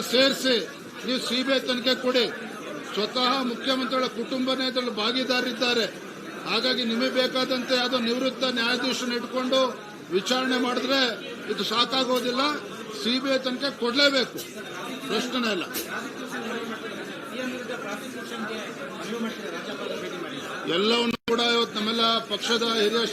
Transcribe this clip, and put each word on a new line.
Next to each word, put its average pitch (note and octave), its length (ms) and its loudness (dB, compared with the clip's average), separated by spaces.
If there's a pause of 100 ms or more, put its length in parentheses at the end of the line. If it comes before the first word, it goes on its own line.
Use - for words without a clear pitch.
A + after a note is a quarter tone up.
(100)
ಸೇರಿಸಿ C4 460 4 (500)
ನೀವು B3 220 0
ಸಿ A#3+ 180 0
ಬಿ C4+ 100 4
ಐ B3 120 2
ತನಿಖೆ B3 260 2 (100)
ಕೊಡಿ. B3+ 200 4 (720)
ಸ್ವತಃ B3 360 2 (220)
ಮುಖ್ಯಮಂತ್ರಿಗಳ C4 560 0 (100)
ಕುಟುಂಬನೇ C4 520 0
ಇದರಲ್ಲಿ A#3+ 320 0
ಭಾಗಿದಾರಿದ್ದಾರೆ. B3 840 2 (600)
ಹಾಗಾಗಿ A#3 420 2
ನಿಮಗೆ A#3+ 300 2
ಬೇಕಾದಂತೆ B3+ 600 0
ಯಾವುದೋ B3 180 2 (100)
ನಿವೃತ್ತ B3+ 360 0 (140)
ನ್ಯಾಯಾಧೀಶನ B3 600 0
ಇಟ್ಕೊಂಡು B3+ 420 2 (560)
ವಿಚಾರಣೆ B3+ 500 2
ಮಾಡಿದ್ರೆ B3+ 340 2 (520)
ಇದು F#3+ 200 -2
ಸಾಕಾಗೋದಿಲ್ಲ. B3 680 2 (580)
ಸಿ A3+ 120 2 (100)
ಬಿ C4+ 140 0
ಐ - 100 4
ತನಿಖೆ C4 240 -2 (120)
ಕೊಡ್ಲೇಬೇಕು, C4 560 4 (680)
ಪ್ರಶ್ನೆನೇ B3 480 0
ಇಲ್ಲ. D#3 80 -2 (4000)
ಎಲ್ಲವನ್ನು A#3 420 4 (120)
ಕೂಡ A#3 120 4 (140)
ಇವತ್ತು A#3 220 2
ನಮ್ಮೆಲ್ಲ A3+ 260 2 (260)
ಪಕ್ಷದ A3 340 0 (160)
ಹಿರಿಯ A3 320 4